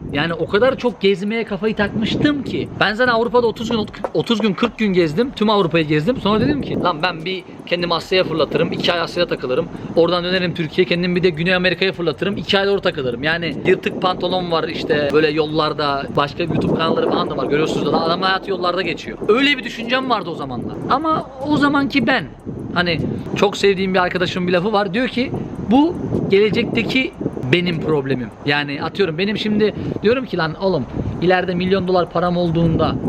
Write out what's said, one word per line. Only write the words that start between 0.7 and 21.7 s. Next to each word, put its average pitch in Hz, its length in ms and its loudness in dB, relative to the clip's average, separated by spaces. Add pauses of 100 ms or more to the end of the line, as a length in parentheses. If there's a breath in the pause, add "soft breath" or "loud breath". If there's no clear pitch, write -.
çok 240 240 -2
gezmeye 202 440 2
kafayı 214 320 -2
takmıştım 226 680 0
ki. - 260 -4 (120)
Ben 202 140 2
zaten 247 180 2
Avrupa'da 233 340 2
otuz 226 240 -2
gün, 214 160 0 (280)
otuz 208 260 0
gün, 208 140 2
kırk 226 240 -2
gün 208 140 2
gezdim. 175 440 2
Tüm 208 140 2
Avrupa'yı 180 340 4
gezdim. 156 320 2
Sonra 214 240 2
dedim 277 220 2
ki, - 180 -4
"Lan 170 220 0
ben 165 220 -2
bir 190 180 -6 (240 loud breath)
kendimi 175 280 0
Asya'ya 180 300 2
fırlatırım. 156 480 0
iki 180 200 0
ay 175 80 0
Asya'da 170 280 -2
takılırım. 147 400 -2 (280 loud breath)
Oradan 170 280 4
dönerim 180 300 0
Türkiye'ye. 175 340 0
Kendimi 180 280 0
bir 175 60 0
de 180 80 4
Güney 175 240 0
Amerika'ya 180 380 2
fırlatırım. 175 440 -2
iki 190 220 0
ay 196 100 2
orada 202 140 2
takılırım." 127 400 -2
Yani 160 340 -2 (100)
yırtık 185 360 0
pantolon 185 480 0
var 160 180 0
işte 147 440 0
böyle 151 180 4
yollarda. 151 760 0 (100)
Başka 143 260 0
YouTube 160 320 0
kanalları 160 360 0
falan 170 200 0
da 151 60 -6
var. 135 100 -2
Görüyorsunuz 147 460 0
da 160 80 2
adamın 170 220 0
hayatı 190 280 0
yollarda 180 320 -2
geçiyor. 156 360 -6 (100)
Öyle 277 300 4
bir 214 60 -8
düşüncem 247 460 -2
vardı 180 200 -2
o 156 40 -6
zamanlar. 131 420 -8 (140)
Ama 311 360 0 (220)
o 294 80 2
zamanki 277 500 2